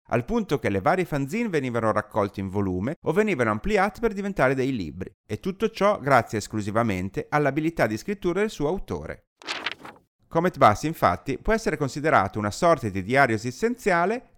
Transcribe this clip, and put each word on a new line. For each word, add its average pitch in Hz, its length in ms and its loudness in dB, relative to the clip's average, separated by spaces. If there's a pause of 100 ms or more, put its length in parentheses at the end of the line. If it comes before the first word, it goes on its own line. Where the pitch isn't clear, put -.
al 123 160 0
punto 196 340 -2
che 110 100 -2
le 98 120 0
varie 170 240 2
fanzine 156 440 -4
venivano 120 440 0
raccolte 101 480 -2
in 95 80 -4
volume 95 540 -2
o 160 100 0
venivano 165 380 2
ampliate 196 500 0
per 220 140 -2
diventare 175 420 0
dei 131 180 -2
libri, 87 400 -8 (100)
e 107 140 -6
tutto 196 320 -2
ciò 202 300 0
grazie 123 380 4
esclusivamente 101 880 -2
all'abilità 147 580 0
di 110 120 -2
scrittura 196 420 -4
del 220 100 -2
suo 143 160 -4
autore. 101 600 -6 (1000)
Comet 170 300 0
Bus, 117 280 6
infatti, 131 540 -2
può - 140 0
essere 220 240 0
considerato 135 640 2
una 104 100 0
sorta 165 380 2
di 95 160 -4
diario 120 320 4
esistenziale 185 1000 -2